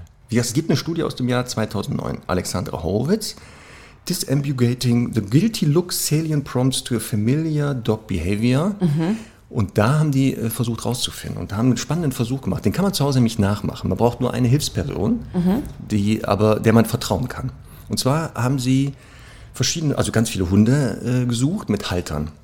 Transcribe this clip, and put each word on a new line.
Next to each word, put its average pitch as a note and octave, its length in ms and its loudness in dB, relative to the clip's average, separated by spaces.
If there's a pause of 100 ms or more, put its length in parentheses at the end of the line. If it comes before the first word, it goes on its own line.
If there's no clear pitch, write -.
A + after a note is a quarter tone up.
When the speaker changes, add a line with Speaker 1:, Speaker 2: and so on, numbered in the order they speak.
(300)
Speaker 1:
Ja, A2+ 120 2
es - 120 -4
gibt D#3+ 160 0
eine D3 80 4
Studie E3 260 -2
aus - 120 -4
dem B2 140 -2
Jahr B2 160 0
zweitausendneun. - 840 -4
Alexandra F2 540 -4
Horowitz, B2 540 -2 (760)
Disambiguating B2+ 1040 0
the A2 80 0
Guilty D#3+ 440 2
Look E3+ 280 2
Salient D3+ 500 0
Prompts B2+ 400 0
to B2 120 -2
a G#2+ 40 0
Familiar C#3+ 720 0
Dog A2 340 -2
Behavior. A#2 720 0
Speaker 2:
Mhm. E3 380 2 (320)
Speaker 1:
Und G#2 280 -2
da B2+ 220 4
haben D3+ 120 2
die, C3+ 240 2
äh, A2+ 140 -2
versucht A2+ 360 -4
rauszufinden - 540 -4
und - 160 -8
haben A#2 120 2
einen A#2+ 100 4
spannenden D3+ 340 -2
Versuch B2+ 300 -2
gemacht. - 240 -4
Den G2 80 2
kann F3+ 100 0
man F#3+ 100 2
zu C#3 120 0
Hause C3+ 140 2
nämlich A2+ 180 2
nachmachen. G#2 520 0
Man - 80 0
braucht A#2 220 2
nur B2 140 -2
eine B2 140 2
Hilfsperson, - 840 0
Speaker 2:
Mhm. F#3 300 0 (160)
Speaker 1:
die - 460 0
aber, G#2+ 340 2
der A2 140 4
man A2+ 120 8
vertrauen - 420 -2
kann. B2+ 240 -8 (360)
Und G#2 120 -4
zwar D3+ 340 0
haben B2+ 260 0
sie C3 340 2 (600)
verschiedene, D3+ 440 0
also - 140 0
ganz A2+ 180 0
viele F#2 200 -2
Hunde, A#2+ 760 4
äh, - 40 0
gesucht C3 420 -2
mit G2+ 220 -2
Haltern. D2+ 400 -4 (120)